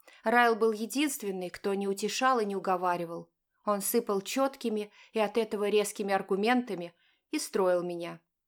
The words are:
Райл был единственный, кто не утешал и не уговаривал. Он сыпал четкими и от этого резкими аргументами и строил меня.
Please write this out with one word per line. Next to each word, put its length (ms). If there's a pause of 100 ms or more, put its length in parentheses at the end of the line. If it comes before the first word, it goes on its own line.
(240)
Райл 320
был 160
единственный, 800
кто 240
не 140
утешал 520
и 60
не 100
уговаривал. 760 (360)
Он 160
сыпал 400
четкими 720 (220)
и 60
от 180
этого 320
резкими 440
аргументами 800 (380)
и 80
строил 440
меня. 360 (280)